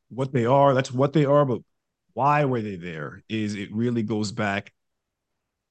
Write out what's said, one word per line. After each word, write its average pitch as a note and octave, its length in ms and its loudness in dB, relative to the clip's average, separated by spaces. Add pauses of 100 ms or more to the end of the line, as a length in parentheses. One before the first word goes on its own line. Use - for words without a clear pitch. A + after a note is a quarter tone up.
what C3 240 -6
they A#2+ 120 2
are, C#3 280 6
that's B2+ 180 0
what C3 220 0
they D3+ 120 4
are, C#3+ 200 4
but A#2 160 -2 (520)
why C#3+ 320 2
were B2+ 160 -2
they G#2 140 -6
there, D#2+ 540 -10
is G#2+ 240 -4
it G2 180 -8
really A#2 300 -2
goes G#2+ 300 -2
back G2+ 420 -4 (960)